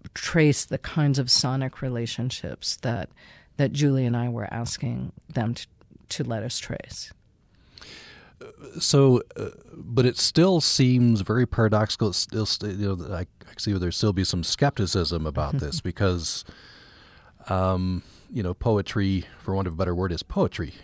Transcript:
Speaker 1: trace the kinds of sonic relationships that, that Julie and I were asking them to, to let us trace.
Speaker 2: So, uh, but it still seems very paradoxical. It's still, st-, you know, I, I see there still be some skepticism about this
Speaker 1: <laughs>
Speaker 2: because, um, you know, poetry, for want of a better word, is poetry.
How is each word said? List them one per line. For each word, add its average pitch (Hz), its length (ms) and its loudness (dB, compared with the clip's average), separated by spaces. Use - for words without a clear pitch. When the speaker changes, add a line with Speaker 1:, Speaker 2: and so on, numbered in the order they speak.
Speaker 1:
trace - 500 2
the - 140 -6
kinds 143 400 2
of 127 120 0
sonic 131 520 0
relationships 117 920 -6
that, 117 340 -4
that 139 160 2
Julie 139 320 2
and 120 100 2
I 120 140 -2
were 117 200 -6
asking 123 640 -6
them 113 240 -2
to, - 140 -10
to - 160 -4
let 113 180 -4
us 117 160 -6
trace. - 540 -10
Speaker 2:
So, 135 440 6
uh, - 140 -8
but 120 320 0
it 123 100 0
still 175 460 4
seems 123 580 4
very 113 260 2
paradoxical. 107 640 2
It's 87 100 -2
still, - 280 -2
st-, 101 320 -4
you 98 180 -2
know, 87 180 -8
I, 85 60 -4
I 90 60 -6
see 104 140 -2
there 90 180 0
still 104 240 2
be 92 100 2
some 87 200 -2
skepticism 90 840 0
about 76 320 -2
this 73 220 -4
Speaker 1:
<laughs> - 20 -6
Speaker 2:
because, 90 600 -2
um, 92 540 0
you 131 100 -4
know, 90 120 -2
poetry, 98 720 0
for 95 140 -4
want 95 120 -2
of 82 80 -4
a - 20 -10
better 87 180 0
word, 92 160 -2
is 82 120 -6
poetry. - 500 -2